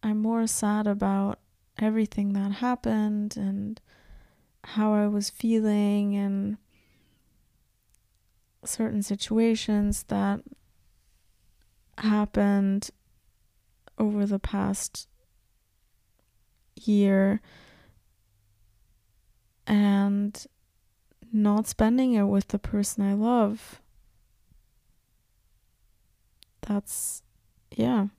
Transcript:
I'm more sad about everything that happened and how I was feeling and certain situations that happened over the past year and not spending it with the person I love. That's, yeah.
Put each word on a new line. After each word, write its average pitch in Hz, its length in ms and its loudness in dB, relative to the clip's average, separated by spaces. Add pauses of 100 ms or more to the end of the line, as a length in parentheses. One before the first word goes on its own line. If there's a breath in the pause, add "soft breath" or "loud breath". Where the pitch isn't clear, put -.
I'm 214 180 0
more 226 260 0
sad 208 400 0
about 202 520 0 (400)
everything 214 540 0
that 196 200 -2
happened 214 840 -2
and 202 440 -6 (840 soft breath)
how 214 300 0
I 208 120 2
was 208 240 -2
feeling 208 880 0
and 202 400 -2 (2000)
certain 220 380 -4
situations 214 1000 0
that 202 360 -2 (1600)
happened 202 920 0 (1080)
over 208 260 0
the 196 140 -2
past - 680 -4 (1700)
year 196 640 2 (2250 soft breath)
and 202 800 2 (840)
not 214 340 2
spending 247 460 2
it 214 120 4
with 202 240 0
the 208 100 -4
person 202 460 -2
I 196 100 0
love. 220 680 0 (2750)
That's, - 600 -6 (520)
yeah. 226 320 0 (120)